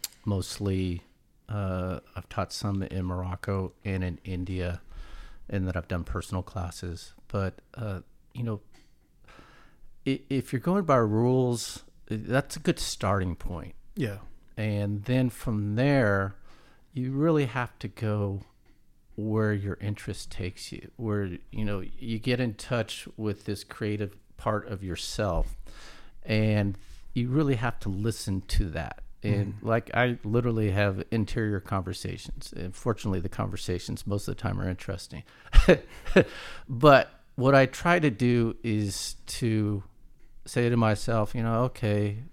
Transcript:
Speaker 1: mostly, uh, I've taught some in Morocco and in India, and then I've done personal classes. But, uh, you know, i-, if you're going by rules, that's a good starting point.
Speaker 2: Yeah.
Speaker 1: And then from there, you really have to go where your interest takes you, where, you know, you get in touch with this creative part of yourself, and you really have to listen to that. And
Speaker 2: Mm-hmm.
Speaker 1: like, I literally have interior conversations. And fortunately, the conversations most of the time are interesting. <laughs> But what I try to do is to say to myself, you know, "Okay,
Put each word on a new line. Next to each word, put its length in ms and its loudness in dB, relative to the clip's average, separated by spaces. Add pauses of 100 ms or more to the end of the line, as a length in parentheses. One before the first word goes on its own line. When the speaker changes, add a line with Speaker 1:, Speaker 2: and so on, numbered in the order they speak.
(260)
Speaker 1:
mostly, 760 -2 (460)
uh, 500 -4 (160)
I've 140 -10
taught 220 -4
some 300 -2
in 240 -4
Morocco 680 -4 (120)
and 180 -2
in 200 -4
India, 580 -4 (680)
and 200 -2
then 80 -2
I've 120 -4
done 160 -2
personal 380 -4
classes. 720 -8 (140)
But, 320 -4 (160)
uh, 240 -6 (340)
you 80 -8
know, 200 -4 (1500)
i-, 220 0
if 220 0
you're 80 0
going 260 2
by 120 6
rules, 840 2 (260)
that's 460 0
a 40 -8
good 200 0
starting 560 0
point. 400 -8 (200)
Speaker 2:
Yeah. 220 -2 (400)
Speaker 1:
And 460 0
then 260 2
from 460 -2
there, 580 4 (600)
you 180 -4
really 340 4
have 320 -4
to 100 -8
go 540 -2 (760)
where 360 2
your 300 -2
interest 500 -6
takes 400 -8
you, 240 -14
where, 300 -2 (260)
you 140 -2
know, 180 0 (140)
you 220 -4
get 200 0
in 140 0
touch 540 -4 (100)
with 280 -4
this 180 -4
creative 520 -4 (220)
part 300 -2
of 160 -8
yourself, 720 0 (680)
and 540 2 (380)
you 120 0
really 280 4
have 240 -2
to 100 -2
listen 520 -2
to 280 2
that. 320 -6 (220)
And 320 0
Speaker 2:
Mm-hmm. 120 -6
Speaker 1:
like, 280 2
I 280 2
literally 460 2
have 400 2
interior 500 0
conversations. 960 -6
And 200 -6
fortunately, 440 0
the 100 -4
conversations 760 -4
most 220 -2
of 80 -4
the 60 -12
time 200 -2
are 80 -2
interesting. 540 -8 (440)
<laughs> 80 12 (960)
But 400 8 (260)
what 200 6
I 100 10
try 340 2
to 120 4
do 520 4
is 520 -2 (120)
to 560 0 (600)
say 240 2
to 80 4
myself, 560 2
you 80 -2
know, 220 2
"Okay, 560 0 (140)